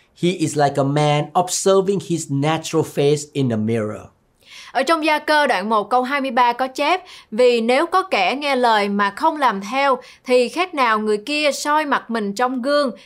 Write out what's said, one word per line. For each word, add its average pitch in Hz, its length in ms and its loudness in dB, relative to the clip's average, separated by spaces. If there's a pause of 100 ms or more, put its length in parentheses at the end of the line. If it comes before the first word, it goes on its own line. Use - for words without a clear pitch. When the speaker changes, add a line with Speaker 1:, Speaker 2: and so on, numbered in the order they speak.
(220)
Speaker 1:
he 175 60 2
is 156 300 -4
like 143 180 2
a 139 60 2
man 147 420 2 (160)
observing 190 680 0
his 160 240 -4
natural 156 540 0 (100)
face 147 380 0
in 135 200 -2
a 110 40 -2
mirror." 107 460 -4 (680)
Speaker 2:
Ở 247 100 0
trong 320 220 0
Gia 302 140 2
Cơ 302 280 2
đoạn 214 220 0
một 208 220 0
câu 247 120 4
hai 277 180 -2
mươi 269 100 -4
ba 240 220 2
có 262 160 -2
chép, 294 360 -2 (260)
"Vì 240 300 4
nếu 254 260 2
có 370 160 2
kẻ 226 360 0
nghe 285 180 -2
lời 220 320 2
mà 202 220 0
không 311 260 0
làm 233 240 0
theo, 254 380 -2 (260)
thì 254 240 2
khác 349 260 -4
nào 240 240 2
người 214 180 0
kia 294 360 -2
soi 294 320 0
mặt 254 260 -4
mình 208 240 -4
trong 247 280 -2
gương, 285 280 0 (160)